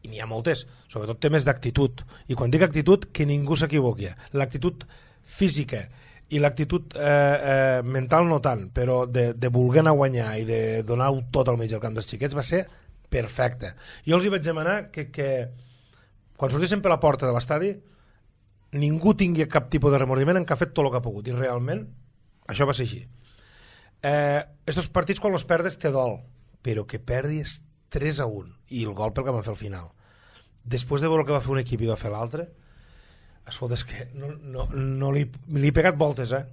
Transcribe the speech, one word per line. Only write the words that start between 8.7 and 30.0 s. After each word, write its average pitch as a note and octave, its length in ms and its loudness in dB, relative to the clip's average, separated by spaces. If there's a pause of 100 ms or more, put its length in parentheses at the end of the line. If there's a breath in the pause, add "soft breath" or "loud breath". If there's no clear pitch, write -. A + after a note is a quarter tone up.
però B2 340 2
de, A#2+ 260 2
de A#2+ 160 -2
voler B2 320 6
anar D#3+ 120 6
a D3 40 4
guanyar A#2+ 420 0
i A2+ 60 -4
de A2+ 380 -2
donar-ho B2+ 480 0
tot C3 180 2
al A#2+ 80 2
mig A#2 140 -4
del A2 80 -4
camp A2+ 160 -6
dels A2 140 -6
xiquets C3+ 260 -4
va C#3+ 80 -2
ser F3 240 -2 (420 soft breath)
perfecte. A#2+ 640 -2 (320 loud breath)
Jo D#3+ 120 4
els F#3 80 2
hi G#3 40 2
vaig F#3 140 -2
demanar E3+ 480 -2
que, C#3 200 -10
que C3+ 380 -4 (880 soft breath)
quan C3 140 0
sortissin F3+ 300 0
per G3 100 2
la D3+ 80 2
porta C#3+ 280 4
de B2 60 2
l'estadi C3+ 400 -2 (1000 soft breath)
ningú D#3 400 4
tingui F3 340 2
cap D3 220 0
tipus C#3+ 240 4
de C#3 80 4
remordiment C3+ 380 2
en E3 60 -2
que D#3 80 -2
ha B2+ 40 0
fet D#3 160 -4
tot D3 120 2
el C3 60 0
que B2 60 -2
ha B2 80 -4
pogut, G#2 220 -8
i B2+ 80 -6
realment B2 500 -2 (640)
això C#3+ 160 0
va C#3 80 0
ser B2+ 140 -4
així. - 160 -10 (1000 soft breath)
Eh, D3 380 2 (240)
estos E3 240 -4
partits F#3 320 -2
quan G#3 120 2
los C#3+ 120 -2
perdes E3+ 340 0
te D3+ 140 0
dol, B2 240 0 (460)
però G#2+ 260 -4
que A2+ 100 -10
perdis D3 600 -4 (320)
tres C#3+ 260 -2
a C3 60 -2
un G2 240 -8 (240)
i A#2+ 140 -4
el G2+ 100 -6
gol G#2+ 160 -2
pel C3+ 140 -4
que B2+ 80 -2
van G#2 100 -4
fer A2 80 -6
al - 80 -10
final, F#2 300 -12 (760 soft breath)